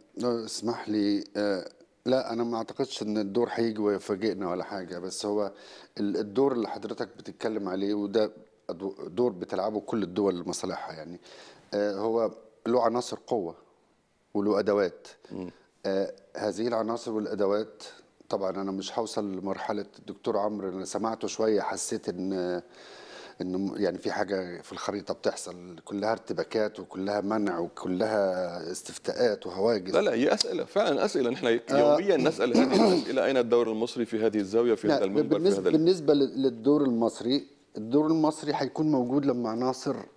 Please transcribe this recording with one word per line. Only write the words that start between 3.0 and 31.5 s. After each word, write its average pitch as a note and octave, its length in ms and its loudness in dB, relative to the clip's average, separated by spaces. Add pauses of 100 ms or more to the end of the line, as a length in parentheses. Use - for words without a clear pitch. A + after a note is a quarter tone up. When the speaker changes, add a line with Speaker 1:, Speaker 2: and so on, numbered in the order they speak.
Speaker 1:
إن G#2+ 160 -2
الدور G#2+ 340 0
هيجي A2+ 280 -2
ويفاجئنا G2 720 -2
ولا F2+ 140 -4
حاجة، F2+ 340 -8
بس F#2 280 -6
هو G#2 260 0 (460)
ال-، G2+ 180 0
الدور A2 360 2
اللي A#2 160 -2
حضرتك G#2+ 400 -6 (100)
بتتكلم G#2 500 -4
عليه، G2 260 0
وده G#2 380 0 (380)
دو-، E2+ 240 -6 (120)
دور A2+ 260 0
بتلعبه F#2+ 480 -4
كل G#2+ 220 -2
الدول F2+ 380 0
لمصالحها F2 540 -6
يعني، E2 260 -14 (540)
آه، G#2 200 0
هو A2 360 0 (360)
له A#2+ 160 2
عناصر A#2 440 0
قوة F2+ 280 -2 (800)
وله G2+ 240 2
أدوات. G2+ 500 0 (240)
Speaker 2:
مم. F2+ 180 -10 (360)
Speaker 1:
آه، G2 260 0 (240)
هذه G#2 320 -2
العناصر A2+ 440 -2
والأدوات، G#2 680 0 (460)
طبعًا G2 220 -2
أنا G2 220 -4
مش F#2+ 260 -6
هوصل G#2 380 -2
لمرحلة F#2+ 500 -4 (120)
الدكتور - 380 -4
عمرو، G2+ 320 0
أنا F#2 160 -6
سمعته G#2+ 440 -2
شوية A2 320 2
حسيت G2 480 -4
إن F2+ 540 -2 (800)
إنه F#2 180 -2
م-، G2 180 -2
يعني F#2 220 0
في G2+ 140 -4
حاجة F#2 500 -4
في - 100 -16
الخريطة G2 420 -6
بتحصل، F2+ 720 -6
كلها G2+ 280 -2
ارتباكات G#2 680 -2
وكلها G2+ 400 -4
منع G2+ 380 0
وكلها F#2 1120 -2
استفتاءات - 720 -2
وهواجس. F#2+ 480 0
Speaker 2:
لا، - 60 6
لا، F#3+ 140 2
هي C3 200 4
أسئلة، F#3 300 -2
فعلًا E3+ 400 2
أسئلة، B2 260 0
نحن - 160 -2
Speaker 1:
آه. A#2 140 4 (400)